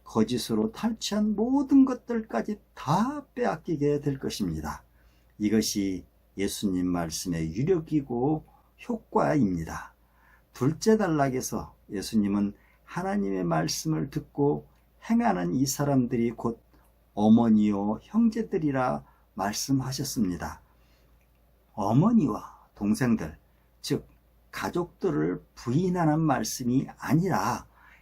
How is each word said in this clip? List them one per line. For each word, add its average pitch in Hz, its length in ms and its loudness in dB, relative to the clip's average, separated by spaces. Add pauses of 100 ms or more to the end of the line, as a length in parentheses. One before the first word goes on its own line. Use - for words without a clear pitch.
거짓으로 110 680 0
탈취한 214 640 -2
모든 269 500 4
것들까지 226 760 -4 (140)
다 247 500 -2 (120)
빼앗기게 156 680 -2
될 139 160 -2
것입니다." 78 640 -6 (540)
이것이 101 640 0 (320)
예수님 95 520 -2
말씀의 82 640 -4
유력이고 151 920 -2 (440)
효과입니다. 101 1080 -2 (580)
둘째 160 460 2
단락에서 135 800 -2 (160)
예수님은 101 640 0 (320)
하나님의 196 580 -2
말씀을 160 640 -2
듣고 147 580 -2 (420)
행하는 202 440 2
이 135 140 2
사람들이 127 640 0
곧 117 280 -6 (540)
어머니요 107 880 4
형제들이라 156 1000 0 (320)
말씀하셨습니다. 104 1300 -2 (1120)
어머니와 123 1000 2
동생들, 107 640 -2 (440)
즉 - 260 -4 (440)
가족들을 165 920 -4 (100)
부인하는 160 640 2
말씀이 127 680 0 (100)
아니라, 120 720 0 (340)